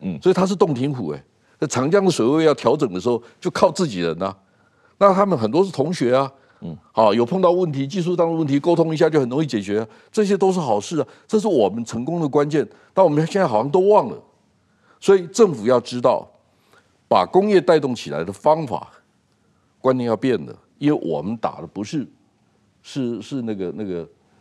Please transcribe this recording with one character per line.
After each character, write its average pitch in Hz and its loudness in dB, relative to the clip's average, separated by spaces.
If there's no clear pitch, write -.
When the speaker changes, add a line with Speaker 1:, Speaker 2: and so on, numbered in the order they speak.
Speaker 1:
嗯。 90 -8
Speaker 2:
所 180 2
以 - 6
它 185 0
是 196 -2
洞 165 0
庭 135 -4
湖 104 -8
哎， 73 -10
那 160 -4
长 135 -4
江 196 4
的 190 2
水 120 0
位 156 2
要 147 4
调 120 0
整 135 -2
的 90 -6
时 107 -4
候， 117 0
就 175 -6
靠 190 2
自 170 -4
己 95 -8
人 85 -4
啊。 95 -6
那 202 6
他 196 2
们 180 0
很 110 -2
多 165 2
是 190 -8
同 185 -4
学 127 0
啊， 135 0
Speaker 1:
嗯。 80 -12
Speaker 2:
好， 110 4
有 117 2
碰 185 -2
到 185 6
问 180 0
题， 135 -4
技 185 -6
术 175 -2
上 165 2
的 - -4
问 160 -2
题， 143 0
沟 170 2
通 160 0
一 - -4
下 160 4
就 156 2
很 131 0
容 135 -2
易 156 -2
解 117 -2
决 101 -2
啊， 113 -6
这 214 0
些 196 0
都 190 4
是 180 -2
好 113 0
事 156 -4
啊， 123 -2
这 220 0
是 214 -2
我 117 2
们 113 -8
成 117 -8
功 170 -4
的 151 -2
关 147 0
键。 143 -2
但 185 4
我 160 4
们 151 0
现 196 0
在 170 2
好 107 2
像 135 -2
都 185 2
忘 185 4
了， - -12
所 196 6
以 180 0
政 202 2
府 110 -6
要 123 4
知 123 -8
道， 120 0
把 98 4
工 196 2
业 196 4
带 165 4
动 135 -4
起 - -12
来 73 -4
的 95 -8
方 156 0
法、 104 -8
观 131 2
念 120 -4
要 110 0
变 120 0
了， 58 -16
因 147 0
为 - -2
我 76 -4
们 104 -6
打 - -6
的 80 -12
不 98 -10
是， 127 -6
是， 120 -6
是 127 -10
那 110 -6
个， 95 -8
那 107 -10
个， 87 -8